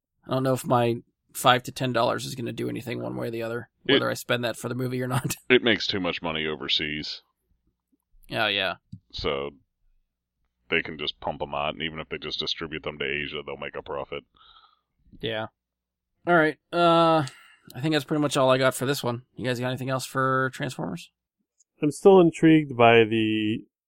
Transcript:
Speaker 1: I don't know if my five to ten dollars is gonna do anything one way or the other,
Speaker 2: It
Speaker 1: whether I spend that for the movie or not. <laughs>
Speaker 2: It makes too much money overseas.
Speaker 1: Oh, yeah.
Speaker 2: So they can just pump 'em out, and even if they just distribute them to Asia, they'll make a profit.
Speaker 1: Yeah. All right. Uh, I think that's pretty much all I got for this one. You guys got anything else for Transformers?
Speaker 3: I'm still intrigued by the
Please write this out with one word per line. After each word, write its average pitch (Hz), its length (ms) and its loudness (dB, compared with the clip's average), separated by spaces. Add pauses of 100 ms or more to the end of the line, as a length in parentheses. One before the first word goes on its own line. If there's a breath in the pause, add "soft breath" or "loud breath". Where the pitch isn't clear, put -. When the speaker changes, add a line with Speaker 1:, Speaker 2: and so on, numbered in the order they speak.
(260)
Speaker 1:
I - 60 -8
don't 131 100 -2
know 131 120 0
if 123 120 -4
my 120 360 2 (320)
five 123 300 4
to - 80 -10
ten 131 200 -4
dollars 117 340 0
is 135 80 -10
gonna 120 180 -8
do 120 180 -6
anything 120 320 -8
one 120 140 -8
way 123 120 -6
or - 20 -6
the 113 120 -6
other, 117 260 -8 (160)
Speaker 2:
It - 80 2
Speaker 1:
whether 127 180 2
I 120 40 -4
spend 120 300 -4
that 110 120 -4
for 127 140 -10
the 120 40 -6
movie 127 280 -6
or 127 60 -4
not. 127 340 -4
<laughs> - 80 -8
Speaker 2:
It 127 120 8
makes 110 240 2
too 101 140 -4
much 87 220 -4
money 80 240 -4
overseas. 76 720 -6 (1120)
Speaker 1:
Oh, 117 160 -2
yeah. 98 300 0 (340)
Speaker 2:
So 71 400 -4 (1200)
they 82 100 2
can 82 180 -8
just 71 220 -10
pump - 220 -10
'em 71 120 -8
out, 73 200 -4
and 67 80 -12
even 78 160 -8
if 76 100 -12
they 82 80 -8
just 76 220 -10
distribute 76 460 -8
them 76 140 -10
to 73 60 -8
Asia, 73 400 -6
they'll 69 140 -12
make 71 180 -12
a 69 60 -10
profit. 71 420 -10 (960 soft breath)
Speaker 1:
Yeah. 110 280 -8 (800)
All 170 80 2
right. 156 220 2 (160)
Uh, 165 540 4 (480 loud breath)
I 120 60 -12
think 160 120 0
that's 147 140 0
pretty 151 160 0
much 143 160 -2
all 131 120 4
I 131 60 6
got 131 180 2
for 127 120 -4
this 139 160 -2
one. 120 200 -4 (140)
You 95 80 -8
guys 123 160 -4
got 123 80 -4
anything 127 220 -6
else 131 160 -4
for 131 480 0
Transformers? 160 560 -8 (720)
Speaker 3:
I'm 151 80 2
still 190 300 8
intrigued 160 560 6
by 117 280 8
the 110 640 0 (220)